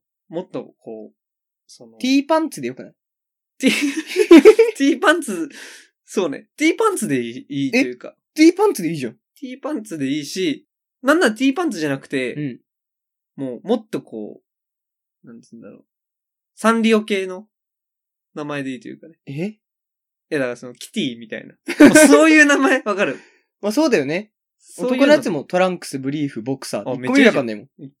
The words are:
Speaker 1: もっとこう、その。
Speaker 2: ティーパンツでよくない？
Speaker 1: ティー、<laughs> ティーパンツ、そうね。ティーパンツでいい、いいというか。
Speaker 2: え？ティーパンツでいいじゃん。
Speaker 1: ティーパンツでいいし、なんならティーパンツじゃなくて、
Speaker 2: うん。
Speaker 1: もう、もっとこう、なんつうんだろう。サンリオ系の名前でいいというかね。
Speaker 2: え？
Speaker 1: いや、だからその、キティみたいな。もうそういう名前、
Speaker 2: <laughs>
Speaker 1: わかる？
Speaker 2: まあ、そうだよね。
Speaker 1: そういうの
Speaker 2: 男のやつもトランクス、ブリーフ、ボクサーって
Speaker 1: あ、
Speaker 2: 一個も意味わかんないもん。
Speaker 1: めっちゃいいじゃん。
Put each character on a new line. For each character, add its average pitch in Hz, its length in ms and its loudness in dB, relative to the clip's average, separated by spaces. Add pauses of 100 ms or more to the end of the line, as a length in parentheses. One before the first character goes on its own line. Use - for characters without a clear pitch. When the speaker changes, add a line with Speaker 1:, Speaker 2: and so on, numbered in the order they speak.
(280)
Speaker 1:
も 165 140 -8
っ 214 80 -18
と 123 300 -12
こ 110 340 -18
う、 - 20 -20 (500)
そ - 220 -20
の。 226 100 -20
Speaker 2:
テ 254 100 -6
ィ 269 120 2
ー 285 80 -2
パ 320 120 2
ン 320 100 -4
ツ - 100 -14
で 123 80 -8
よ 131 80 -10
く - 80 -18
な - 60 -20
い？ - 40 -20 (680)
Speaker 1:
テ 269 80 0
ィ - 20 4
ー、 - 20 4
<laughs> 370 1040 4
テ 269 60 -4
ィ 285 120 2
ー - 60 -10
パ 320 120 4
ン 339 80 -2
ツ、 170 280 -8 (560)
そ 190 220 -4
う - 20 -8
ね。 - 280 -12
テ 311 120 2
ィ 339 60 0
ー - 20 -6
パ 440 120 0
ン 381 80 -2
ツ 202 100 -6
で 135 140 -2
い 120 280 -12
い、 139 160 -4
い - 40 -4
い - 20 -8
と 226 60 0
い 135 140 0
う 123 60 -14
か。 - 180 -20 (200)
Speaker 2:
え？ - 0 -
テ 311 160 4
ィ - 20 -2
ー - 40 -12
パ 415 100 2
ン 403 60 0
ツ 208 100 -8
で 156 60 -4
い 165 40 -4
い - 20 -6
じ 127 120 -6
ゃ - 20 -10
ん。 113 40 -12 (260)
Speaker 1:
テ 269 80 -14
ィ 247 60 -14
ー - 80 -18
パ 269 120 -8
ン 220 100 -8
ツ 175 140 -14
で 139 100 -4
い 143 140 -4
い 143 40 -14
し、 165 400 -6 (360)
な 262 120 0
ん 330 60 0
な 302 100 0
ら 214 60 -4
テ 262 100 -2
ィ 269 40 2
ー 269 60 -2
パ 359 80 -4
ン 311 80 -4
ツ 185 80 -10
じ 151 60 -4
ゃ 147 40 -2
な 135 100 -4
く - 80 -20
て、 127 280 -6
Speaker 2:
う 147 60 -8
ん。 127 200 -10 (760)
Speaker 1:
も 127 280 -12
う、 - 40 -10
も 226 80 0
っ 220 120 -8
と 147 140 -10
こ - 400 -16
う、 - 60 -20 (800)
な 120 60 -20
ん 117 80 -20
つ - 120 -20
う 117 40 -20
ん 113 40 -20
だ 104 80 -20
ろ - 100 -20
う。 - 60 -20 (680)
サ 220 160 0
ン 226 100 0
リ 220 120 2
オ 214 100 2
系 196 240 -4
の 185 200 -14 (840)
名 151 120 -12
前 147 180 -8
で 131 80 -8
い 127 40 -10
い 120 40 -14
と - 80 -20
い 127 60 -14
う 143 60 -18
か - 80 -20
ね。 160 80 -20 (100)
Speaker 2:
え？ 139 80 -14
Speaker 1:
い 190 260 -8 (720)
や、 151 100 -4
だ 131 60 -4
か 123 60 -6
ら 120 40 -12
そ 123 120 -18
の、 123 60 -20
キ - 180 -20
テ 220 100 -6
ィ 120 180 -6
み 113 80 -20
た 113 100 -12
い - 80 -16
な。 - 100 -20 (300)
も 185 80 8
う - 20 6
そ 302 320 8
う - 20 6
い 311 120 6
う 294 40 6
名 285 120 4
前、 269 260 0
Speaker 2:
<laughs> - 20 -20
Speaker 1:
わ 208 100 -4
か 190 100 -2
る？ 127 120 -6 (440)
Speaker 2:
ま 202 80 -4
あ、 - 20 -2
そ 294 140 0
う 311 40 0
だ 226 80 2
よ 143 80 -2
ね。 175 260 -8 (260)
Speaker 1:
そ - 300 -10
う - 0 -
い - 20 -2
う - 20 -2
の 254 60 -2
Speaker 2:
男 277 100 4
の 294 60 6
や 302 60 6
つ 262 100 -6
も 147 140 -6
ト - 160 -4
ラ 185 100 2
ン 180 80 -6
ク - 100 -18
ス、 139 120 -10
ブ 135 120 -6
リ 151 140 -4
ー - 20 -4
フ、 113 140 -12
ボ 131 160 -6
ク - 100 -16
サ 117 120 -8
ー - 20 -8
っ - 20 -16
て 110 60 -8
Speaker 1:
あ、 127 40 -6
Speaker 2:
一 - 40 -4
個 120 40 -14 (100)
も 262 60 2
意 277 40 6
味 247 60 6
わ 190 60 6
か 143 100 0
ん - 20 -6
な 113 80 -6
い - 20 -8
も 101 80 -14
ん。 - 140 -20
Speaker 1:
め - 0 -
っ - 20 -20
ち - 20 -20
ゃ - 20 -16
い - 20 -16
い - 0 -
じ - 0 -
ゃ - 20 -18
ん。 - 140 -20